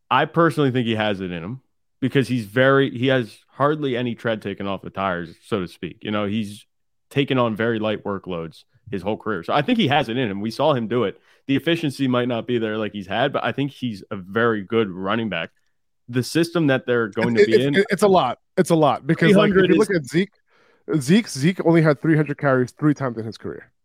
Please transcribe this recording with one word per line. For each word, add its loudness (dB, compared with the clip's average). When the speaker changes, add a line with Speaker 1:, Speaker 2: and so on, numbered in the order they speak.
Speaker 1:
I 4
personally 2
think 0
he 0
has 0
it -6
in -8
him -10
because 0
he's -2
very, 2
he -2
has 0
hardly -2
any -4
tread -4
taken -8
off -6
the -14
tires, -4
so -4
to -6
speak. -14
You -6
know, -2
he's -6
taken 0
on 0
very -2
light -4
workloads -8
his -6
whole -4
career. -6
So -4
I 2
think 0
he 2
has 2
it -4
in 0
him. -6
We -4
saw 0
him -2
do 0
it. -6
The 0
efficiency -2
might 0
not -4
be 0
there -2
like -4
he's -12
had, 0
but -4
I -2
think -4
he's -8
a -6
very -2
good -2
running -4
back. -6
The -2
system 0
that 0
they're 0
going -2
Speaker 2:
It's, 6
Speaker 1:
to 2
be 6
Speaker 2:
it's, 2
Speaker 1:
in 4
Speaker 2:
it's 0
a 6
lot. 2
It's 0
a 2
lot 2
because, 4
like, 4
if 0
Speaker 1:
three 4
hundred 4
Speaker 2:
you 6
look 2
Speaker 1:
is -2
Speaker 2:
at -4
Zeke, -2
Zeke, 4
Zeke -2
only 6
had 2
three 2
hundred -2
carries 0
three 0
times -6
in -8
his -12
career. -12